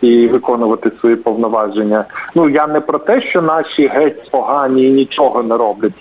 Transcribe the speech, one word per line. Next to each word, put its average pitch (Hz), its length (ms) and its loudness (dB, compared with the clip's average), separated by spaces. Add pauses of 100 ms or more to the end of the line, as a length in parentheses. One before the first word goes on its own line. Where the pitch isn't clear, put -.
і 120 260 4
виконувати 117 720 0
свої 117 160 2
повноваження. 107 880 -2 (300)
Ну, 165 140 4
я 151 180 0
не 151 140 -2
про 151 180 -4
те, 247 220 0
що - 200 -2
наші 156 460 0
геть 147 440 -2
погані 131 560 0
і 135 40 4
нічого 135 520 0
не 113 140 -2
роблять. 104 440 -2